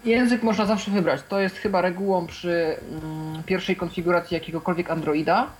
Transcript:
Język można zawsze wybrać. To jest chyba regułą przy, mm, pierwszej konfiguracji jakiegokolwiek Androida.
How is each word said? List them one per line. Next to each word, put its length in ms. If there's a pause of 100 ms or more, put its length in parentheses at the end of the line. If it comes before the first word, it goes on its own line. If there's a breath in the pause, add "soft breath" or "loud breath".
Język 380
można 220
zawsze 260
wybrać. 380
To 100
jest 160
chyba 260
regułą 460
przy, 500 (140)
mm, 520
pierwszej 320
konfiguracji 600
jakiegokolwiek 540
Androida. 580 (120)